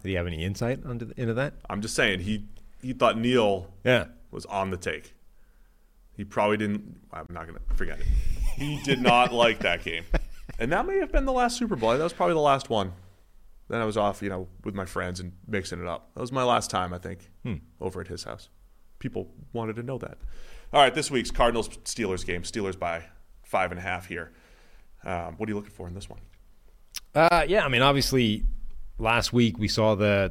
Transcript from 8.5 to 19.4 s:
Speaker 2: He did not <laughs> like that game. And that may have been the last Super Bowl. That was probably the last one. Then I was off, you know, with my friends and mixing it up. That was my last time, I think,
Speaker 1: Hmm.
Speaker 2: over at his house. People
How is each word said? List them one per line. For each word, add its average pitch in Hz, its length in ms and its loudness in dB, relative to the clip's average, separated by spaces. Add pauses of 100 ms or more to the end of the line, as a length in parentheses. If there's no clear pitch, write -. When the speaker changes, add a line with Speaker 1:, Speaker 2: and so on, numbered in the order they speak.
Speaker 2:
He 143 280 -2
did 135 180 2
not 123 300 6
<laughs> - 20 -2
like 117 240 4
that 87 260 0
game. 82 200 -4 (540)
And 120 140 0
that 214 140 0
may 392 140 -2
have 320 120 -2
been 269 140 2
the 269 60 0
last 247 260 0
Super 214 180 -2
Bowl. 113 140 2
That 135 120 4
was 165 120 -2
probably 175 200 2
the 156 60 4
last 139 300 4
one. 98 220 0 (760)
Then 117 140 -2
I - 20 0
was 107 140 0
off, 101 240 2
you 101 80 -4
know, 92 180 -6 (160)
with 101 100 -6
my 98 120 -4
friends 90 340 -4
and 90 120 -10 (140)
mixing 92 360 -4
it 87 40 -8
up. - 280 -8
That - 80 -10
was 123 100 -6
my 131 120 0
last 117 260 2
time, 90 240 -2
I 87 40 -8
think, 90 300 -12 (140)
Speaker 1:
Hmm. 113 140 -6 (220)
Speaker 2:
over 92 220 -6
at 90 60 -10
his - 180 -10
house. - 240 -12 (520)
People 95 280 -6 (240)